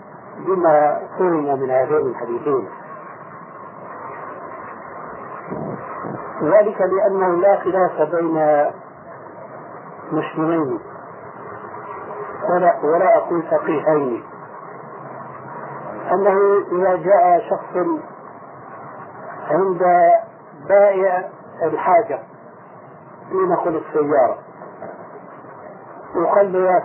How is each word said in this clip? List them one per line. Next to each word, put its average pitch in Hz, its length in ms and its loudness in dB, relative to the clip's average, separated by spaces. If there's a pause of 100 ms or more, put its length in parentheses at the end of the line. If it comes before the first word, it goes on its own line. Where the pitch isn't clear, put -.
(460)
بما 160 540 4 (180)
فهم 151 420 0
من 131 100 -2
هذين 131 360 2
الحديثين، 120 640 -4 (3750)
ذلك 202 380 4
لأنه 190 560 2
لا 190 240 4
خلاف 180 420 0 (120)
بين 156 560 2 (1400)
مسلمين 156 680 -2 (1700)
ولا، 175 240 4 (100)
ولا 165 320 4
أقول 165 260 0
فقيهين، 147 840 0 (1900)
أنه 196 260 4 (340)
إذا 185 240 2
جاء 175 440 6 (100)
شخص - 260 -4 (1700)
عند 180 300 2 (880)
بائع 190 600 6 (340)
الحاجة، 156 560 2 (1120)
لنقل 175 440 0
السيارة، 147 600 2 (1800)
وقال 180 360 4
له: 185 60 0
"يا 185 260 4